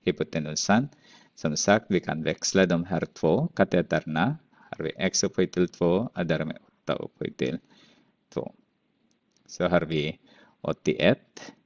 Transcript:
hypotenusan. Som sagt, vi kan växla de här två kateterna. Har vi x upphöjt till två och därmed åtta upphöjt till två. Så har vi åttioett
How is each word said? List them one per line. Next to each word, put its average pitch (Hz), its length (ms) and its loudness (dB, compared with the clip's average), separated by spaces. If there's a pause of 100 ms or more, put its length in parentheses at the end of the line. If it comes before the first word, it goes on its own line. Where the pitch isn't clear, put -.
hypotenusan. 82 840 0 (460)
Som 113 220 -4
sagt, - 320 2
vi 90 120 2
kan 78 220 -6
växla 92 440 2
de 85 180 0
här 85 280 -2
två 107 360 2
kateterna. 87 920 0 (140)
Har - 320 -12
vi 78 120 -4
x - 280 -2
upphöjt 92 280 0
till 90 160 2
två 92 460 0
och 90 120 -4
därmed 78 400 -2
åtta - 280 -6
upphöjt - 420 -8
till - 220 -4 (720)
två. - 240 -8 (960)
Så 90 200 -2
har 87 120 4
vi 78 380 -4 (420)
åttioett - 920 0 (140)